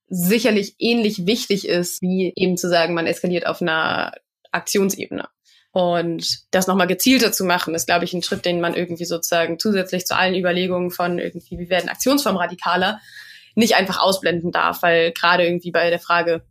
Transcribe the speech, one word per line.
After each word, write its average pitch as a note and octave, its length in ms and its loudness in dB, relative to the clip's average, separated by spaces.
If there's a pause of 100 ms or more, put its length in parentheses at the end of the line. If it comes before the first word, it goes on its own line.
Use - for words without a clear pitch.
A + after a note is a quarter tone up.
sicherlich G3+ 720 0
ähnlich G#3+ 480 0
wichtig G3+ 420 0
ist, F3 360 -2
wie F#3 320 0
eben F#3 220 0
zu F3+ 120 -4
sagen, E3+ 240 2
man E3 140 -2
eskaliert F3 400 -2
auf E3 120 -4
einer D#3+ 520 -2 (400)
Aktionsebene. - 760 -2 (440)
Und E3+ 800 -2
das F#3 160 2
nochmal F#3 180 4
gezielter G#3+ 460 2
zu G3+ 120 -2
machen, F3 300 0
ist, E3 140 -4
glaube F3 180 2
ich, F3+ 80 -6
ein F3 80 -4
Schritt, - 240 -4
den F3 160 0
man E3+ 140 -2
irgendwie F3 300 -4
sozusagen E3+ 520 -2
zusätzlich F#3 480 0
zu - 100 -2
allen F#3 200 2
Überlegungen F3+ 560 0
von F3 260 -2
irgendwie, F3 400 -8
wie F3 120 -10
werden F3 200 0
Aktionsformen B3+ 500 0
radikaler, F3+ 600 -2 (560)
nicht G#3+ 200 4
einfach F#3 240 2
ausblenden F3 520 0
darf, E3+ 320 0
weil E3+ 280 4
gerade F3 320 2
irgendwie F3 280 -2
bei E3+ 180 2
der E3+ 100 0
Frage E3+ 520 0